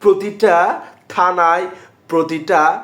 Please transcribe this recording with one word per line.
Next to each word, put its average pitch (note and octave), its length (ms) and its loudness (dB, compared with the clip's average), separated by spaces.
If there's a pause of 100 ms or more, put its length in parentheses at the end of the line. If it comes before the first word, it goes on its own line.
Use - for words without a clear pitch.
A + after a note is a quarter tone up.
প্রতিটা G3+ 520 2 (600)
থানায়, F3+ 540 0 (440)
প্রতিটা D#3+ 500 0 (220)